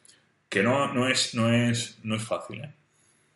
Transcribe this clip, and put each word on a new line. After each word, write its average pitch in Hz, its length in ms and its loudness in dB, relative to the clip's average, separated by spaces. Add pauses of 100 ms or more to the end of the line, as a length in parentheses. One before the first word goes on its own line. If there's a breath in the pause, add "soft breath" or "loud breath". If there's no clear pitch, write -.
(480 soft breath)
que 98 140 0
no, 131 320 2
no 127 140 2
es, - 260 0
no 117 180 2
es, 117 520 0
no 110 120 -2
es 110 80 -4
fácil, - 380 -6
¿eh? 151 120 -14 (640)